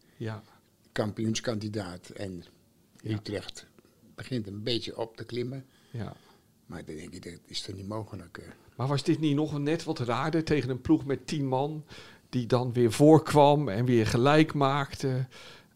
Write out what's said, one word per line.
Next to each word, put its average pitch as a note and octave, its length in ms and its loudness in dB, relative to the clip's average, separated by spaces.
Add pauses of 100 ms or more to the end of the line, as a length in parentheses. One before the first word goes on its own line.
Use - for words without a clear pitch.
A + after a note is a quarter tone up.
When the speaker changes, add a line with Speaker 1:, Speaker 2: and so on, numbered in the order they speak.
(180)
Speaker 1:
Ja. A2 260 -10 (480)
Speaker 2:
Kampioenskandidaat G#2+ 1160 -4
en F#2 340 -12 (580)
Speaker 1:
Ja. A2+ 140 -6
Speaker 2:
Utrecht - 500 -10 (500)
begint A2+ 320 -8
een G2+ 160 -12
beetje A#2 340 -4
op A2+ 200 -8
te A2+ 60 -12
klimmen. B2+ 420 -8 (260)
Speaker 1:
Ja. G2+ 220 -10 (520)
Speaker 2:
Maar - 200 -14
dan D#2 100 -12
denk - 180 -14
je, F#2 60 -16
dat F2 260 -16
is - 160 -10
toch F#2+ 140 -10
niet G2 120 -12
mogelijk, G#2 540 -12
hè? - 60 -18 (280)
Speaker 1:
Maar B2 120 -2
was C#3 160 -2
dit D#3 160 0
niet D3+ 160 0
nog D3 240 -2
net D#3 240 -2
wat C#3+ 160 -6
raarder C#3 440 0
tegen C#3+ 260 0
een B2+ 120 -4
ploeg D3 240 2
met C3 220 -4
tien C#3+ 200 -2
man... C#3+ 380 -2 (440)
die B2 160 -2
dan B2 280 0
weer A#2 180 4
voorkwam D3 800 8
en A2 160 0
weer A#2 220 4
gelijk C#3+ 460 4
maakte? C3+ 720 -2 (500)